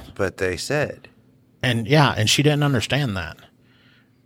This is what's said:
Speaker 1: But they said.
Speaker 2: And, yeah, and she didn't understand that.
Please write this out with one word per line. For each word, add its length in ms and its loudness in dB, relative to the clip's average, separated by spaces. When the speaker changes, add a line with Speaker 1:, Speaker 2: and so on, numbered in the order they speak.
Speaker 1:
But 220 -2
they 200 -2
said. 500 -4
Speaker 2:
And, 240 -2
yeah, 280 4
and 140 0
she 140 4
didn't 200 2
understand 540 0
that. 200 -10